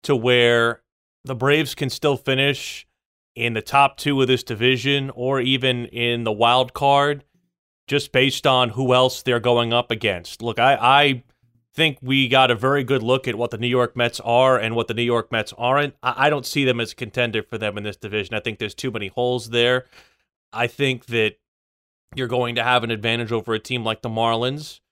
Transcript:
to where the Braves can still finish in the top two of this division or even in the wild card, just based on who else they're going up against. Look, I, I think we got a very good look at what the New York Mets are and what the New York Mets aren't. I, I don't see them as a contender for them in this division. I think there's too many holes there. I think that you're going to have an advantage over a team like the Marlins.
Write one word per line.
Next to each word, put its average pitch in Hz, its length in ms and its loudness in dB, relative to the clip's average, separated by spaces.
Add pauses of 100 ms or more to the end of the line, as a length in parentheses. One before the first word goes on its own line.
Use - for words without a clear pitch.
to 139 140 0
where 120 640 2 (420)
the 135 100 -8
Braves 143 400 0
can 135 160 -4
still 143 260 0
finish 135 720 -2 (480)
in 117 200 -4
the 110 80 -4
top 139 340 2
two 139 240 0
of 131 60 4
this 127 160 2
division 131 680 0
or 127 300 -2
even 127 460 0
in 120 380 -2
the 110 80 -2
wild 120 420 2
card, 143 500 2 (640)
just - 260 -4
based 135 340 2
on 127 240 4
who 127 220 0
else 127 300 2
they're 120 180 0
going 117 320 2
up 120 180 0
against. 104 520 -4
Look, 117 160 -4
I, 127 220 4
I 135 420 4 (520)
think 156 280 0
we 131 260 0
got 131 220 4
a 120 40 4
very 135 300 0
good 127 180 0
look 127 240 0
at 117 100 -4
what 120 140 -4
the 113 60 -10
New 120 120 -4
York 123 280 0
Mets 120 240 -2
are 123 380 4
and 113 180 -2
what 117 120 -2
the 110 60 -6
New 120 80 -2
York 120 300 -2
Mets 110 240 -4
aren't. 135 460 0
I, 127 240 0
I 151 40 6
don't 139 140 -2
see 143 220 -2
them 123 140 2
as 113 120 -6
a - 40 -18
contender 113 460 -4
for - 140 -12
them 104 220 -6
in 101 60 -10
this 104 120 -8
division. 104 380 -6
I 107 60 -4
think 110 180 -8
there's 104 160 -8
too 131 160 -6
many 104 180 -8
holes 123 400 -2
there. 120 380 2 (680)
I 117 140 -2
think 131 400 -4
that 110 300 -2 (800)
you're 127 140 -4
going 120 280 -2
to 120 60 0
have 123 220 2
an 117 60 -4
advantage 113 420 -2
over 110 220 -2
a 110 40 -2
team 123 240 -6
like 110 200 -4
the 117 80 -6
Marlins. 117 680 -2 (120)